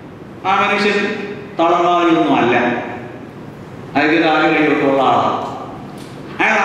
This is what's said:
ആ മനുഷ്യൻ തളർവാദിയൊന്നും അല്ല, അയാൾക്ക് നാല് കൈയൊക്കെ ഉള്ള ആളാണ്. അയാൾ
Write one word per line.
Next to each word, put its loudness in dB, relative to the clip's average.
ആ 4
മനുഷ്യൻ 2
തളർവാദിയൊന്നും 4
അല്ല, 2
അയാൾക്ക് 4
നാല് 2
കൈയൊക്കെ 2
ഉള്ള 4
ആളാണ്. 2
അയാൾ 2